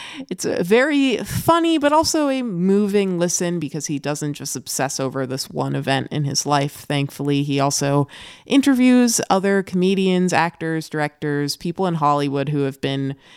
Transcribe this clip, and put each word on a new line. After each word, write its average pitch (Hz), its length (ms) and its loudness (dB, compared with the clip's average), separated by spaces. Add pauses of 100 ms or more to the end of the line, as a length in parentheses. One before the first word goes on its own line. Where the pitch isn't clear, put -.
(320)
it's - 120 -8
a - 200 -2
very 262 540 4
funny, 330 600 2
but 285 160 2
also 302 360 2
a 262 120 0
moving 196 800 2
listen 175 400 0
because 147 260 -6
he 143 140 -4
doesn't 147 340 -4
just 143 220 -10
obsess 135 440 -4
over 135 280 -4
this 131 240 -8
one 139 240 -4
event 135 340 -2
in 147 140 -4
his 139 240 -4
life. 143 260 0
Thankfully, 143 720 -2
he 139 160 -2
also 139 480 0 (400)
interviews 254 840 4
other 196 320 2
comedians, 185 720 2
actors, 160 560 -2
directors, 147 680 -4
people 180 280 -4
in 175 80 0
Hollywood 143 560 0
who 151 120 0
have 135 200 -4
been 135 340 -2 (220)